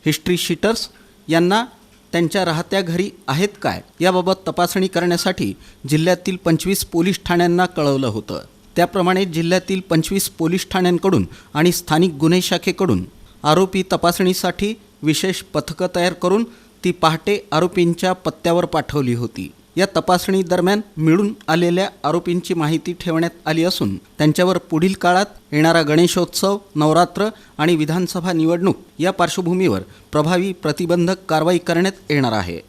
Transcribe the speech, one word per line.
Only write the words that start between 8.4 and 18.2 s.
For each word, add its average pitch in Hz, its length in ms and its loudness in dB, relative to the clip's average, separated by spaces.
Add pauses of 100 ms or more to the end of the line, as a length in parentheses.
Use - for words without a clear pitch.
त्याप्रमाणे 185 480 2
जिल्ह्यातील 180 560 -2
पंचवीस 180 480 0
पोलीस 170 420 -2
ठाण्यांकडून 180 560 2 (280)
आणि 170 180 2
स्थानिक 160 420 0
गुन्हे 160 280 2
शाखेकडून 175 600 -2 (380)
आरोपी 185 400 2 (100)
तपासणीसाठी 185 840 0 (280)
विशेष 156 400 -2 (120)
पथकं 156 320 -4 (100)
तयार 175 160 0
करून 190 320 0 (400)
ती 180 80 2
पहाटे 170 600 -2
आरोपींच्या 175 600 0
पत्त्यावर 170 520 -2